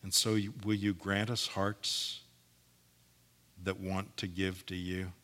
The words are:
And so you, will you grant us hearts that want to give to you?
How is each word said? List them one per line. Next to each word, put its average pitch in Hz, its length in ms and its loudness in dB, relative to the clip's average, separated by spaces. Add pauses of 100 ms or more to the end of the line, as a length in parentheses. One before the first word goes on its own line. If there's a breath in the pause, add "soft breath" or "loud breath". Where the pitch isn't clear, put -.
And 95 100 -4
so 110 220 6
you, 104 180 0 (100)
will 107 100 4
you 101 200 2
grant 98 360 0
us 117 180 0
hearts - 720 -2 (1400)
that 95 200 -2
want 95 380 -2
to 101 100 -4
give 92 380 -2
to 92 100 -6
you? 92 360 -4 (120)